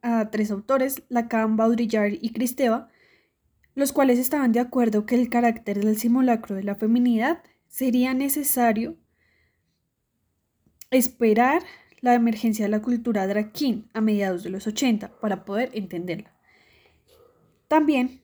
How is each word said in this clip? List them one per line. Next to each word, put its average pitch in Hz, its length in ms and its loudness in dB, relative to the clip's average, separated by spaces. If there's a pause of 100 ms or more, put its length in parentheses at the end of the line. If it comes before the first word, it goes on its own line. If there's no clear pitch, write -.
a 226 280 0
tres 214 200 -2
autores, 262 580 -2
Lacan, 226 480 0
Baudrillard 220 640 2
y 220 100 -6
Cristeva, 240 580 -2 (880)
los 269 160 0
cuales 269 260 4
estaban 254 320 0
de 233 100 2
acuerdo 233 460 0
que 247 80 -2
el 247 140 2
carácter 226 560 0
del 214 140 2
simulacro 233 580 0
de 190 80 -8
la 202 100 -4
feminidad 233 720 0 (240)
sería 254 440 0
necesario 262 840 -2 (1900)
esperar 247 720 2 (380)
la 247 140 4
emergencia 226 500 0
de 202 60 -2
la 214 100 0
cultura 226 460 -2
drag 208 260 -2
queen 247 400 -4
a 220 80 -6
mediados 202 420 0
de 208 80 -10
los 190 160 -8
ochenta 220 540 -2
para 202 240 -4
poder 226 300 -4
entenderla. 180 600 -8 (1300)
También 285 560 2